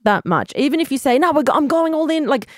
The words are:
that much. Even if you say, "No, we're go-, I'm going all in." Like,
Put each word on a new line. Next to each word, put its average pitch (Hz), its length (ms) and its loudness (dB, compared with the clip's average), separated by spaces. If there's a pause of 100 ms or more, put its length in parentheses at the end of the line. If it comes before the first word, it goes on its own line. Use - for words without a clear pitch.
that 202 200 0
much. 165 300 -2
Even 277 240 0
if 311 140 -4
you 247 60 -4
say, 247 200 2
"No, 330 140 2
we're 294 100 2
go-, - 120 2
I'm 302 120 0
going 330 260 0
all 311 160 -2
in." 311 200 -2
Like, 233 180 -2 (120)